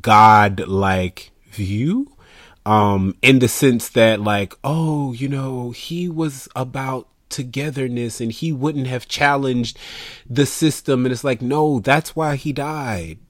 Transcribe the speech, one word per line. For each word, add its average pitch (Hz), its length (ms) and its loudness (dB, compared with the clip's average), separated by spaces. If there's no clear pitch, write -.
godlike 98 1300 6
view, 127 640 -4
um, 101 560 2
in 131 180 6
the 123 80 4
sense 123 420 0
that, 110 320 4
like, 101 320 -2
Oh, 147 500 -2
you 131 140 -6
know, 131 440 -6
he 170 360 -8
was 156 480 -6
about 131 520 -6
togetherness 127 920 -6
and 117 100 -4
he 165 200 -4
wouldn't 139 360 -2
have 127 200 -6
challenged 135 720 -2
the 131 160 2
system. 135 600 -2
And 131 80 0
it's 117 100 -8
like, 131 180 -2
no, 143 380 0
that's 139 360 0
why 151 200 -2
he 143 180 -6
died. 123 640 -8